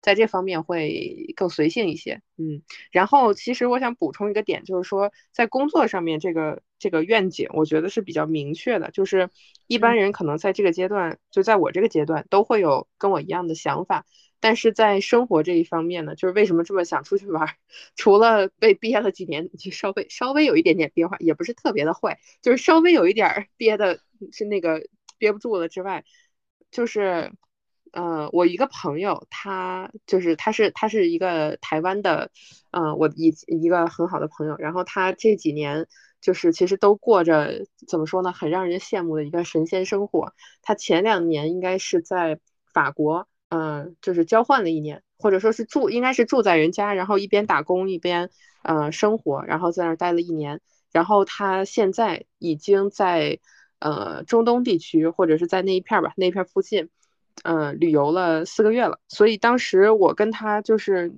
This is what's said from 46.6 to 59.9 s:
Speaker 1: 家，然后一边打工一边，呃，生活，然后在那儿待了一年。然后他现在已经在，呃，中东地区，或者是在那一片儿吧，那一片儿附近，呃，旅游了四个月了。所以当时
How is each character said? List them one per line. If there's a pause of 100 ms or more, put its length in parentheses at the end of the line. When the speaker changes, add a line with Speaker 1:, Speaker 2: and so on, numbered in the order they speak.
Speaker 1:
家，
然
后
一
边
打
工
一
边， (340)
呃，
生
活，
然
后
在
那
儿
待
了
一
年。 (320)
然
后
他
现
在 (120)
已
经
在， (400)
呃，
中
东
地
区，
或
者
是
在
那
一
片
儿
吧，
那
一
片
儿
附
近， (560)
呃，
旅
游
了
四
个
月
了。 (100)
所
以
当
时